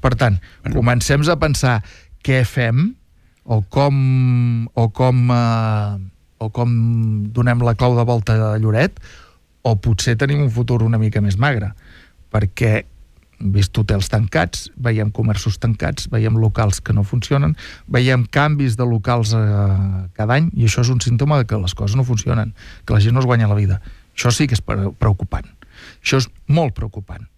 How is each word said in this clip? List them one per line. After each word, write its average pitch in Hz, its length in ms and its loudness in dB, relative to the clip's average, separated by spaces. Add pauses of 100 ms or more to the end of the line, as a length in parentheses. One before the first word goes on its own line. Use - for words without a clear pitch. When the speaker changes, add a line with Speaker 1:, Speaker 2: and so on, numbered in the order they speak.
Speaker 1:
Per 123 160 2
tant, 101 220 2 (240)
Speaker 2:
Bueno. 139 180 -2
Speaker 1:
comencem 123 480 2
a 170 80 2
pensar 139 380 0 (500)
què 131 240 2
fem 131 460 0 (500)
o 110 240 0
com, 127 1040 2
o 117 160 2
com, 127 300 2 (100)
eh, 113 680 0 (440)
o 113 80 -6
com 120 240 -2 (580)
donem 120 300 0
la 117 160 2
clau 123 180 2
de 117 80 2
volta 117 300 0 (200)
a 110 40 -2
Lloret, 110 400 0 (640)
o 117 160 0
potser 117 400 0
tenim 143 240 0
un 139 100 2
futur 117 320 0
una 113 140 2
mica 107 240 0
més 98 160 0
magre, 113 340 0 (640)
perquè 107 520 0 (540)
vist 98 380 0
hotels 101 320 0
tancats, 110 680 -2
veiem 110 340 0
comerços 110 480 -2
tancats, - 500 -4
veiem 113 300 0
locals 107 420 0
que - 140 -2
no 104 80 2
funcionen, 139 540 -2 (280)
veiem 127 460 2
canvis 143 480 0
de 123 80 0
locals, 117 480 0
eh, 98 800 0
cada 110 240 0
any, 170 160 2
i 120 100 2
això 110 160 2
és 120 80 2
un 127 140 0
símptoma 139 340 2
de 123 80 2
que 110 140 -2
les 90 160 -4
coses 104 240 -2
no 127 80 2
funcionen, 113 460 -2 (320)
que - 80 -2
la 104 80 4
gent 113 120 4
no 131 60 2
es 127 80 2
guanya 117 240 2
la 104 80 2
vida. 95 220 0 (340)
Això 123 160 0
sí 147 160 0
que 120 80 0
és - 80 -2
pre-, 101 340 -2
preocupant. - 480 -2 (560)
Això - 220 0
és - 60 -8 (180)
molt 147 260 2
preocupant. - 540 -12 (100)